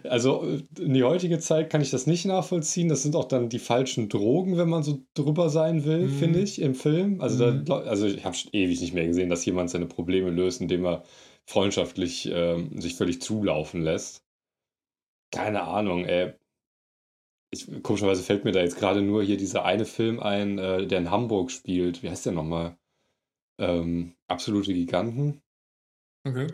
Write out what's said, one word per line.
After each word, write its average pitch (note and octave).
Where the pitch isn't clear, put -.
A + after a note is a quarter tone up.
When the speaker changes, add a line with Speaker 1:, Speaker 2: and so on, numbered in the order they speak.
Speaker 1:
also, B2+
äh, D#3+
in D3
die C3
heutige E3+
Zeit D#3+
kann D#3
ich C3+
das B2+
nicht E3+
nachvollziehen. F3+
Das D3
sind D3
auch D3
dann B2
die A#2
falschen A#2+
Drogen, D#3
wenn E3+
man E3
so C#3
drüber D#3
sein D#3
will, D#3+
Speaker 2:
Mhm. C#3
Speaker 1:
finde E3
ich, G#3
im C3+
Film. F3
Also B2+
da A#2+
Speaker 2:
Mhm. C#3
Speaker 1:
gla-, D3
also G#2+
ich G2
hab F2+
schon -
ewig F2+
nicht E2+
mehr E2+
gesehen, F2
dass E2+
jemand F2+
seine F2
Probleme F#2
löst, F2+
indem F2+
er F2
freundschaftlich, F#2+
ähm, E2+
sich E2+
völlig F2
zulaufen F2+
lässt. D#2+
Keine G2+
Ahnung, F2+
ey. F2+
Ich, -
komischerweise G2
fällt G#2
mir A2+
da F2+
jetzt F2
gerade G2
nur G2+
hier G2+
dieser F#2+
eine G2+
Film A#2
ein, G2+
äh, F#2+
der F#2
in E2+
Hamburg G#2
spielt. F2+
Wie G2
heißt -
der A2
nochmal? E2
Ähm, F2
Absolute G2
Giganten. A#2
Speaker 2:
Okay. C3